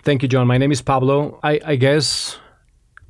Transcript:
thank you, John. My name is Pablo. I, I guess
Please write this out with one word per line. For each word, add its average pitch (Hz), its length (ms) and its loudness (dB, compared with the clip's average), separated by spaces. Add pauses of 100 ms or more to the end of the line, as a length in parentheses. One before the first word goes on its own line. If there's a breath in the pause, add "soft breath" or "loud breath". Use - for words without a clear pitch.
thank 143 200 0
you, 135 40 -2
John. 127 200 2
My 123 100 2
name 139 140 2
is 131 100 -2
Pablo. 139 640 0
I, 151 200 0
I 156 120 -2
guess 135 640 0 (720 loud breath)